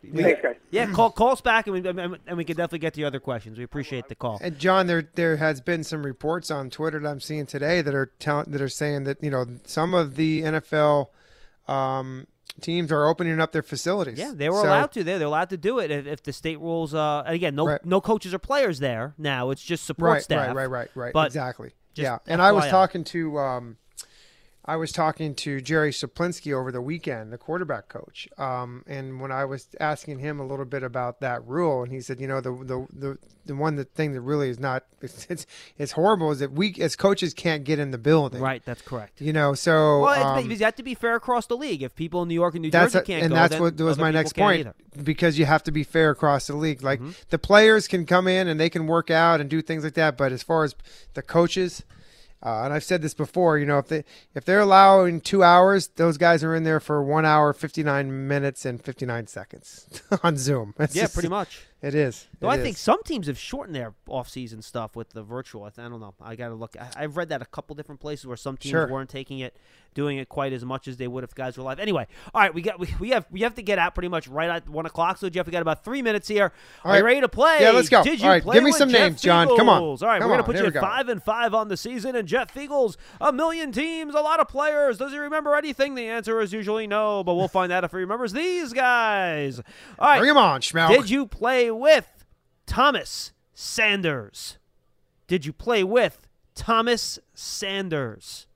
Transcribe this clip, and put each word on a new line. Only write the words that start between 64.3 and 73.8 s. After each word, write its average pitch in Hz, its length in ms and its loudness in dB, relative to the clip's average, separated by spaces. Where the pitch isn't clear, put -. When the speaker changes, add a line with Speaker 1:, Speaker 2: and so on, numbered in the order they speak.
Speaker 1:
stuff 110 340 -10
with 113 140 -14
the 113 120 -16
virtual. 110 440 -14
I, 104 60 -18
th-, 120 140 -20
I 120 40 -14
don't 120 100 -16
know. 104 220 -20
I 113 160 -16
gotta 117 180 -12
look. 113 240 -16
I, 123 240 -12
I've 147 140 -8
read 170 100 -6
that 147 140 -6
a 120 40 -14
couple - 300 -14
different 147 240 -16
places 147 260 -12
where 123 120 -12
some 135 180 -10
teams 139 160 -10
Speaker 3:
Sure. 156 160 0
Speaker 1:
weren't 135 220 -8
taking 135 300 -12
it, 127 180 -12
doing 143 240 -4
it 131 120 -12
quite 135 240 -6
as 123 100 -10
much 127 240 -10
as 131 80 -12
they 123 140 -8
would 123 160 -10
if - 100 -18
guys 127 220 -10
were 131 80 -12
live. 131 140 -8
Anyway, 185 280 -4
all - 80 0
right, 190 120 4
we 170 80 -8
got, 180 180 -6
we, 175 80 -6
we 214 80 -6
have, 240 220 0
we 185 100 -6
have 233 140 -2
to 247 60 -14
get 196 180 0
out 175 160 0